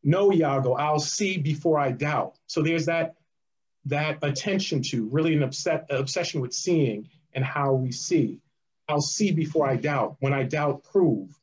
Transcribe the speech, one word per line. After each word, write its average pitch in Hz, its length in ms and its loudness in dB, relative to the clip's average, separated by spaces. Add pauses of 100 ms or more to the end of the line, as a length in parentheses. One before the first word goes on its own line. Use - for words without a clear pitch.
"No, 190 300 4
Iago, 139 420 2
I'll 151 240 2
see 185 400 -2
before 151 400 0
I 135 140 2
doubt." 127 440 -2 (100)
So - 160 -2
there's 160 240 0
that, 165 280 -2 (720)
that 151 360 -2
attention 151 680 -2
to 117 160 -2
really 156 280 0
an 147 80 4
obsess-, 156 460 -2
obsession 139 520 -4
with 123 120 -6
seeing 131 560 0 (240)
and 131 120 -2
how 139 300 0
we 127 180 -2
see. - 480 -2 (480)
"I'll 147 120 0
see 202 300 0
before 156 380 2
I 131 80 2
doubt. 139 440 -2
When 139 140 0
I 135 80 0
doubt, 147 420 -2
prove. 131 580 0